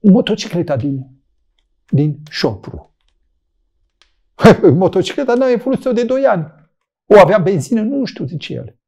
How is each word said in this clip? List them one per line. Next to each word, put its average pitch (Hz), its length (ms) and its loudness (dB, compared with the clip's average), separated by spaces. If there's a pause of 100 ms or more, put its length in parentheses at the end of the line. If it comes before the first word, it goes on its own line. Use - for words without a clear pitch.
motocicleta 185 760 0
din, 135 300 -6 (840)
din 151 280 0 (120)
Șopru. - 640 -8 (1400)
<laughs> 190 480 4
Motocicleta 190 520 -2
n-am 262 140 0
mai 247 100 0
folosit-o 262 340 -4
de 240 120 -2
doi 262 200 -4
ani. 185 220 -2 (600)
O 208 120 8
avea 190 200 8
benzină, 190 420 -2
nu 262 240 -4
știu, - 220 -10
zice 156 260 -12
el. - 360 -14